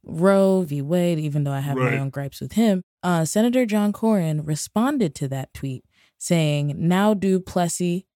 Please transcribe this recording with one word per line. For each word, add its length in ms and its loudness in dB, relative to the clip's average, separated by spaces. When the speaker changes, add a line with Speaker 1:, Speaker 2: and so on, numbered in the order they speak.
Speaker 1:
Roe 580 2
v. 200 -4
Wade, 380 0
even 240 -2
though 80 -2
I 80 -4
have 180 -4
my 120 2
Speaker 2:
Right. 100 0
Speaker 1:
own 120 -4
gripes 300 -10
with 120 -10
him. 300 2
Uh, 220 2
Senator 400 2
John 280 0
Cornyn 540 0
responded 680 -2
to 120 -6
that 260 -8
tweet 300 -8
saying, 600 0
"Now 360 2
do 260 2
Plessy 680 -2